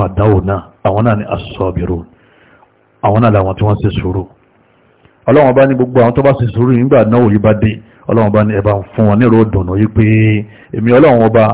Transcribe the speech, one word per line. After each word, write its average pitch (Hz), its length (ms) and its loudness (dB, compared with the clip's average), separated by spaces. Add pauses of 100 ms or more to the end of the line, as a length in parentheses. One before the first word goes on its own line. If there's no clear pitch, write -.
àdánwò 98 380 0
náà. 95 160 -4 (240)
Àwọn 101 200 -2
náà 113 120 0
ni 104 80 -6
as-sabirun. 87 800 -8 (1000)
Àwọn 104 200 0
náà 117 80 2
làwọn 95 260 0
tí 104 80 -4
wọ́n 107 180 0
ṣe 101 80 -2
sùúrù. 92 320 -6 (1040)
Ọlọ́run 131 280 2
bá 135 120 4
ní 135 80 -2
gbogbo 123 260 0
àwọn 120 140 2
tó 139 80 0
bá 139 100 2
ṣe 120 220 -4
sùúrù 123 180 0
yìí 120 100 2
nígbà 135 180 2
àdánwò 113 280 2
yìí 104 100 2
bá 107 140 2 (100)
dé. 110 100 0 (360)
Ọlọ́run 107 240 0
bá 107 120 2
ní 107 100 -2
ẹ 98 80 -2
bá 104 100 0
ń 98 100 -4 (120)
fún 110 140 0
wọn 104 100 2
ní 123 80 2
ìró 113 260 4
dùnnú 92 240 -4
yìí 107 120 0
pé 110 160 0 (680)
èmi 113 200 -2
Ọlọ́run 127 340 4
Ọba, 110 280 2